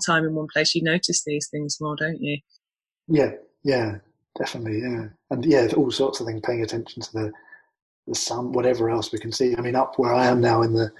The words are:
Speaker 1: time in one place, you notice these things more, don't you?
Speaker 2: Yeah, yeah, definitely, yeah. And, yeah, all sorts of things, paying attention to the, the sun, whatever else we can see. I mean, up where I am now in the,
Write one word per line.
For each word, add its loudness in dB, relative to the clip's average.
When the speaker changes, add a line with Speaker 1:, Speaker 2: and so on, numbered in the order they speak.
Speaker 1:
time 2
in -2
one -4
place, 2
you -2
notice 0
these -4
things -6
more, -4
don't -6
you? -4
Speaker 2:
Yeah, 4
yeah, 0
definitely, -4
yeah. -6
And, -4
yeah, 6
all 4
sorts -2
of -6
things, -6
paying -2
attention -6
to -14
the, -4
the -6
sun, -4
whatever 2
else -2
we -4
can -8
see. 2
I -4
mean, -2
up 2
where 2
I 4
am 4
now 4
in 2
the, 2